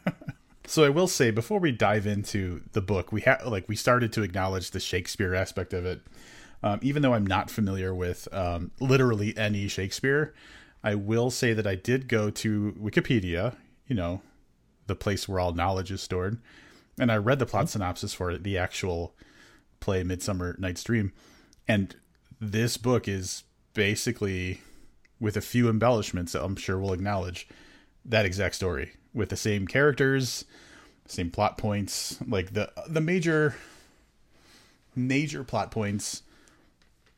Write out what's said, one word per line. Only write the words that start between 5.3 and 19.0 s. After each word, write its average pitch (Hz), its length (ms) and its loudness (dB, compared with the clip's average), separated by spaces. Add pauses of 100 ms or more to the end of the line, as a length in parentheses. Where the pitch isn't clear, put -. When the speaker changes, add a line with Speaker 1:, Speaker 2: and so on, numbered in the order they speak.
Speaker 2:
aspect 92 400 -2
of 87 100 -2
it. 90 160 -4 (640)
Um, 104 160 2
even 143 220 0
though 131 100 6
I'm 104 140 4
not 92 240 0
familiar 95 420 -2
with, 90 400 -4
um, 87 460 -2
literally 123 580 4
any 104 300 0
Shakespeare, 135 640 0 (500)
I 107 120 0
will 110 340 2
say 123 240 2
that 107 140 0
I 98 80 0
did 127 320 0
go 110 240 2
to 104 500 -2
Wikipedia, 104 760 0 (320)
you 127 80 -2
know, 90 280 -2 (640)
the 98 80 -2
place 101 340 -4
where 95 100 0
all 87 140 2
knowledge 92 380 0
is 92 100 -6
stored, 95 400 -2 (580)
and 123 120 4
I 110 60 4
read 113 200 4
the 131 80 0
plot 104 200 0
Speaker 1:
Mm-hmm. 165 60 -2
Speaker 2:
synopsis 95 440 -4
for 90 200 -4
the 95 220 -4
actual 87 560 -2 (640)